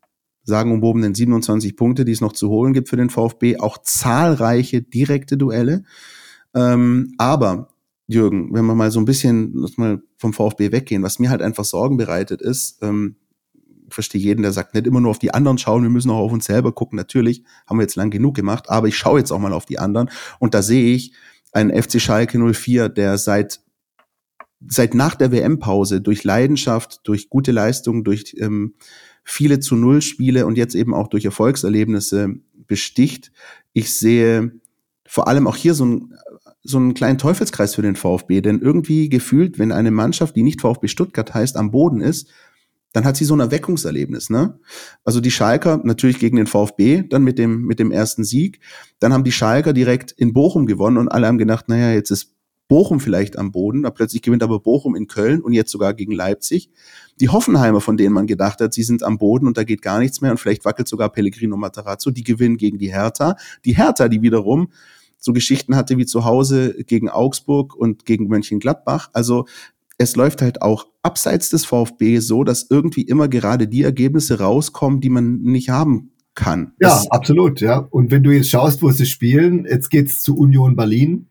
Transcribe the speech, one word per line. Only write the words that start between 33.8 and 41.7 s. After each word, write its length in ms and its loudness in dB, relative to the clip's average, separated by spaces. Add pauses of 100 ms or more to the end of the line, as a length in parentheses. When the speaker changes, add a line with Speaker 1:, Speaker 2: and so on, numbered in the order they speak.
Speaker 1:
sehe 560 2 (520)
vor 220 -2
allem 200 4
auch 100 -2
hier 160 2
so 100 -2
einen, 300 -2 (500)
so 140 -2
einen 160 2
kleinen 240 0
Teufelskreis 580 0
für 60 -4
den 160 0
V 180 0
F 120 -6
B, 120 2
denn 220 0
irgendwie 480 0
gefühlt, 500 0
wenn 140 0
eine 180 2
Mannschaft, 460 0
die 60 2
nicht 180 0
V 100 2
F 80 -4
B 80 -4
Stuttgart 460 -4
heißt, 240 -2
am 140 -2